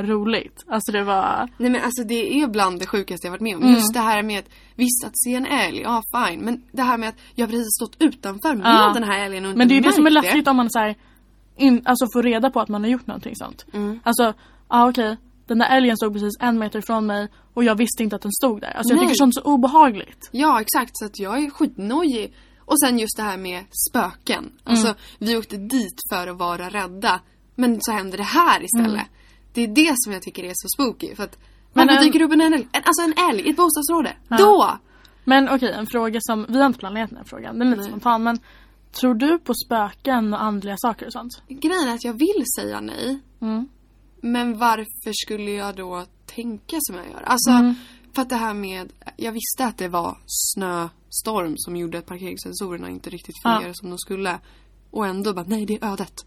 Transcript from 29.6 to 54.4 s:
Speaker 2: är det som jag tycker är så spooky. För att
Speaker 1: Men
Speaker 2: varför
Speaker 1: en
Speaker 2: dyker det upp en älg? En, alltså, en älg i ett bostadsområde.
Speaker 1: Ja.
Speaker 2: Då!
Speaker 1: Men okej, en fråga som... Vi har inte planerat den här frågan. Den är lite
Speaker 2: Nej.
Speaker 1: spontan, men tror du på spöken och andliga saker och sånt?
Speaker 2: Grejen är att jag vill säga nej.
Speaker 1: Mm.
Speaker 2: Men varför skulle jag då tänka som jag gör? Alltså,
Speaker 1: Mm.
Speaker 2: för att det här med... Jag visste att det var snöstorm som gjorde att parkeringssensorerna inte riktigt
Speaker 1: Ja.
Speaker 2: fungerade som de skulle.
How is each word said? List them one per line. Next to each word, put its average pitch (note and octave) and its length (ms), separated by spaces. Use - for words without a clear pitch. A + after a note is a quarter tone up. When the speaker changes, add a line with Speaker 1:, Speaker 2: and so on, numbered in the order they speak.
Speaker 2:
är A#3 40
det D4 280
som G#3+ 180
jag F#3 80
tycker F3+ 220
är F3+ 120
så - 120
spooky. - 480
För G#3 80
att - 140
Speaker 1:
Men - 140
Speaker 2:
varför C4+ 120
Speaker 1:
en C#4 60
Speaker 2:
dyker D#4 140
det D#4+ 60
upp D4+ 60
en D#4 100
älg? D#4+ 300
En, C#4 140
alltså, E4+ 180
en D#4+ 100
älg G#3 120
i - 80
ett D#4 80
bostadsområde. D#4 580
Speaker 1:
Ja. A3+ 100
Speaker 2:
Då! G4 400
Speaker 1:
Men C4+ 260
okej, B3 240
en G#3+ 140
fråga A3+ 340
som... G#3+ 280
Vi A#3 100
har C#4 60
inte B3+ 140
planerat G#3 300
den - 80
här - 80
frågan. A3+ 340
Den B3 80
är B3+ 40
lite G#3+ 100
Speaker 2:
Nej. G3+ 80
Speaker 1:
spontan, A3+ 340
men A#3 160
tror B3+ 160
du D4 240
på B3 140
spöken A3+ 800
och G#3 100
andliga G3+ 340
saker A3+ 280
och A#3 80
sånt? A#3+ 180
Speaker 2:
Grejen D4+ 420
är A#3 60
att A#3+ 80
jag A#3+ 100
vill D#4+ 300
säga G#3 220
nej. B3+ 380
Speaker 1:
Mm. A3 260
Speaker 2:
Men A#3+ 360
varför A3 540
skulle G#3 260
jag G3+ 240
då F3+ 300
tänka A#3 540
som G#3+ 160
jag F3+ 100
gör? - 200
Alltså, A#3+ 260
Speaker 1:
Mm. B3 240
Speaker 2:
för C4+ 60
att B3+ 80
det B3+ 60
här A3+ 180
med... F#3+ 380
Jag A3+ 140
visste A#3 340
att - 120
det F#3 100
var F3 300
snöstorm F3 1300
som F3 180
gjorde E3+ 220
att E3+ 80
parkeringssensorerna F3+ 840
inte F3+ 200
riktigt F3 340
Speaker 1:
Ja. A#3+ 80
Speaker 2:
fungerade F#3+ 240
som F#3+ 140
de F3+ 80
skulle. F#3+ 420